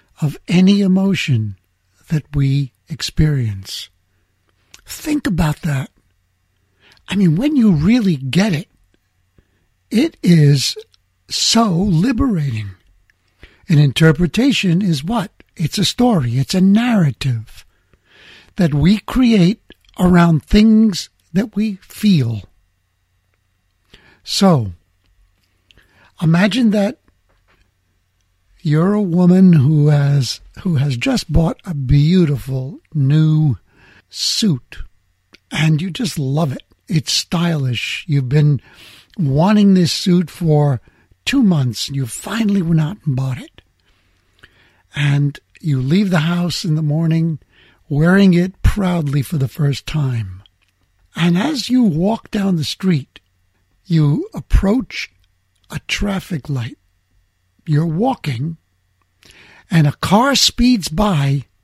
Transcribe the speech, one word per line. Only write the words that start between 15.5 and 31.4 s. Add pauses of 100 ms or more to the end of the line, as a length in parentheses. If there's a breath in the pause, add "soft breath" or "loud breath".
It's
a
story.
It's
a
narrative (920 soft breath)
that
we
create (380)
around
things (240)
that
we
feel. (1800 soft breath)
So, (1500 soft breath)
imagine
that (1600)
you're
a
woman
who
has, (220)
who
has
just
bought